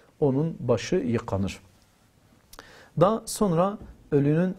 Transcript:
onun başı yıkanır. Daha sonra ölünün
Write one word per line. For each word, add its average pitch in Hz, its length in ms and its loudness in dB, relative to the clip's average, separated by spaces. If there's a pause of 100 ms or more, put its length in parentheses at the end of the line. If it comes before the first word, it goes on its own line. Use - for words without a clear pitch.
(180)
onun 147 400 0
başı 123 360 0
yıkanır. 101 640 -2 (1400)
Daha 202 260 4
sonra 196 520 0 (340)
ölünün 156 480 2